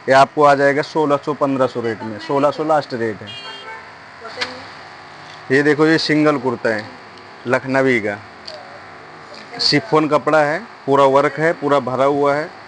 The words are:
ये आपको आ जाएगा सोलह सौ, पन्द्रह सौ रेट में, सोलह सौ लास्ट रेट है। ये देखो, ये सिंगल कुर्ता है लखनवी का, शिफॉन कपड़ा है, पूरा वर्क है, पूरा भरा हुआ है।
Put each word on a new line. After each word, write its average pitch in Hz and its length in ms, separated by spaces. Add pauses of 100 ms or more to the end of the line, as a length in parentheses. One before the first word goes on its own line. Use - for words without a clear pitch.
ये 131 80
आपको 135 280
आ 143 120
जाएगा 139 280
सोलह 147 340
सौ, 151 180
पन्द्रह 135 320
सौ 123 140
रेट 110 220
में, 110 180
सोलह 143 300
सौ 156 140
लास्ट 151 300
रेट 113 260
है। 104 60 (2250)
ये 135 140
देखो, 151 220
ये 160 140
सिंगल 151 400
कुर्ता 120 300
है 107 140 (640)
लखनवी 131 520
का, 101 180 (1400)
शिफॉन 156 480
कपड़ा 151 320
है, 151 180 (260)
पूरा 139 200
वर्क 139 340
है, 160 140
पूरा 143 280
भरा 127 240
हुआ 143 300
है। 156 140 (180)